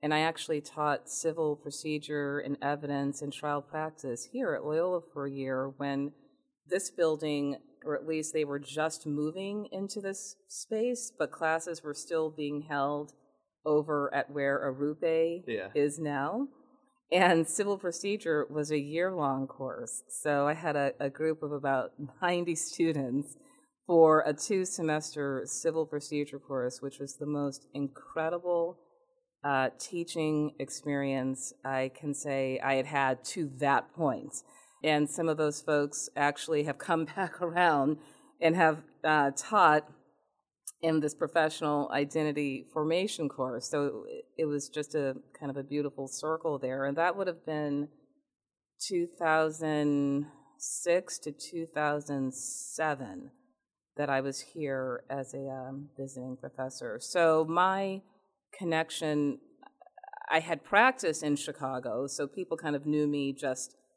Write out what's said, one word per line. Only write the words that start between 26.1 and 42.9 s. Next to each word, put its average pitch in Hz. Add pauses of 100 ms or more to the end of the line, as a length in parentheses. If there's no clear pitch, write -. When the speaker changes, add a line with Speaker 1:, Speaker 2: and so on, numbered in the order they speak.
Speaker 1:
course, 127
which 135
was 139
the 151
most 143
incredible, 170 (680)
uh, 135 (100)
teaching 156
experience 135 (140)
I 135 (100)
can 147
say 135
I 135
had 131
had 139
to 160
that 135
point. 135 (460)
And 147
some 165
of 156
those 151
folks 147
actually 147
have 147
come 165
<laughs> 151
back 190
around 165 (420)
and 165
have, 160 (200)
uh, 151
taught 170 (920)
in 160
this 151
professional 156
identity 147
formation 160